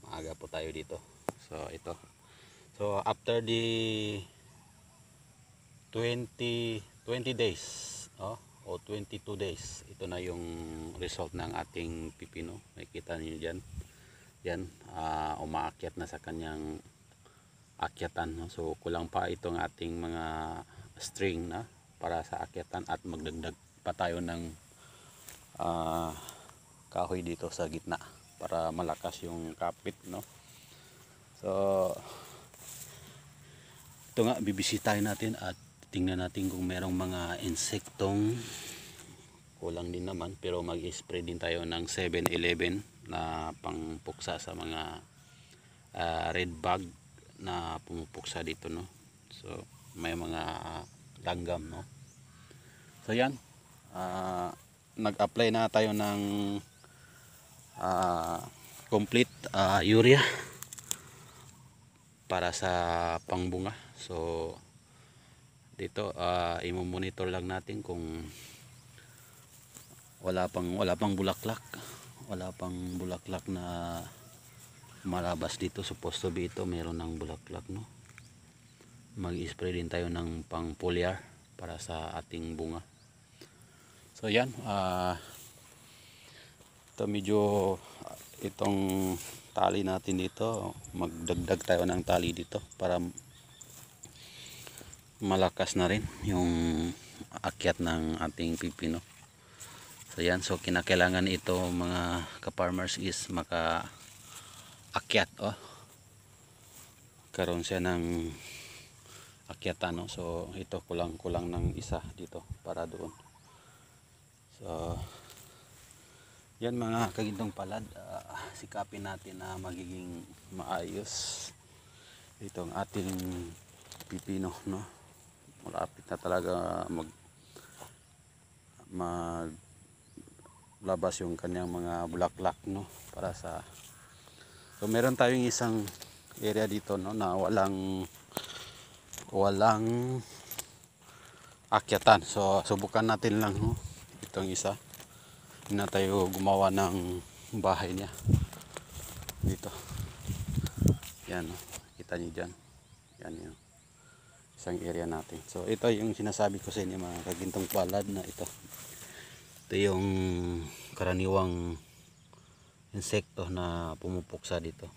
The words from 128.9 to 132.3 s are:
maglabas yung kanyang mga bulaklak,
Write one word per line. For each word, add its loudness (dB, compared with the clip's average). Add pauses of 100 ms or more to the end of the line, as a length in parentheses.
maglabas 0
yung -2
kanyang -2
mga -2
bulaklak, 2 (140)